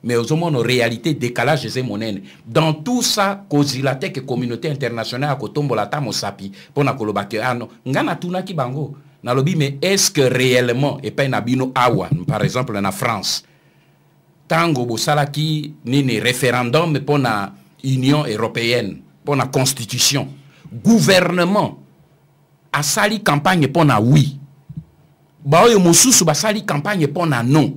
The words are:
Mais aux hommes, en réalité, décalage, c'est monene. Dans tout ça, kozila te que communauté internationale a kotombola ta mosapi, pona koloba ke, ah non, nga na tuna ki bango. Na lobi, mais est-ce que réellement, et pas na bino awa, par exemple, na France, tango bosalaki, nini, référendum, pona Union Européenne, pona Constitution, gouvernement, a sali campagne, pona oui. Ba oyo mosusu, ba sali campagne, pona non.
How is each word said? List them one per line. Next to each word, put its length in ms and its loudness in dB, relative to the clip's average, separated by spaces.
Mais 120 -2
aux 160 0
hommes, 120 0
en 140 0
réalité, 560 0
décalage, 540 -2
c'est 140 -6
monene. 400 -6
Dans 280 0
tout 280 -4
ça, 480 -2
kozila 460 0
te 120 -8
que 120 -8
communauté 500 -4
internationale 640 -4
a 40 0
kotombola 520 -4
ta 140 -6
mosapi, 500 -8
pona 200 2
koloba 320 -2
ke, 160 -6
ah 140 -2
non, 140 -10
nga 180 -2
na 120 -2
tuna 280 -6
ki 100 -12
bango. 400 -6
Na 100 -2
lobi, 220 2
mais 260 0
est-ce 300 0
que 100 0
réellement, 800 2
et 100 -6
pas 160 -2
na 140 -2
bino 320 -2
awa, 360 2
par 160 -2
exemple, 360 -2
na 120 0
France, 520 -4
tango 380 0
bosalaki, 880 -2
nini, 340 0
référendum, 800 0
pona 540 -2
Union 420 2
Européenne, 720 -2
pona 220 0
Constitution, 800 -2
gouvernement, 960 4
a 120 -2
sali 380 0
campagne, 460 2
pona 320 4
oui. 380 4
Ba 220 4
oyo 140 8
mosusu, 440 6
ba 120 2
sali 280 -2
campagne, 440 -2
pona 340 -2
non. 340 2